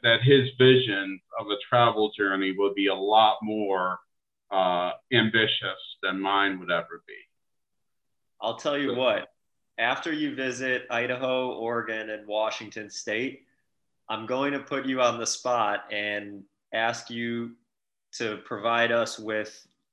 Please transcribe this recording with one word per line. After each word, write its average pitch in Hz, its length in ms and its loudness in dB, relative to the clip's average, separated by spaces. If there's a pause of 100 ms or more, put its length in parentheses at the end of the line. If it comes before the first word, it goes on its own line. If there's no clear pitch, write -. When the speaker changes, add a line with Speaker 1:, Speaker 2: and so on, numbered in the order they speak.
Speaker 1:
that 117 180 6
his 127 360 6
vision 110 640 6 (180)
of 110 100 -6
a - 100 -2 (100)
travel 113 500 4
journey 98 400 0
would 101 180 0
be 98 120 2
a 95 80 2
lot 107 460 4
more, 98 580 -2 (520)
uh, 90 420 0 (180)
ambitious 110 880 0
than 95 160 -2
mine 98 440 2
would 87 100 -4
ever 85 340 -4
be. - 80 -20 (1300)
Speaker 2:
I'll 113 160 -4
tell 143 200 -2
you 143 120 -2
Speaker 1:
So - 60 -2
Speaker 2:
what, 120 340 0 (480)
after 127 340 -2
you 151 240 -4
visit 127 560 -4
Idaho, 127 640 -2
Oregon, 110 560 -4
and 107 180 -10
Washington 107 640 -4
State, 123 540 -6 (640)
I'm 110 160 -8
going 131 260 -2
to 139 80 -6
put 135 260 -8
you 131 160 -2
on 117 160 2
the 113 80 -6
spot 110 640 -2
and 104 520 -6 (300)
ask 113 360 -2
you 117 460 -6 (640)
to 107 280 -4
provide 117 460 0
us 117 260 0
with 107 480 -8 (280)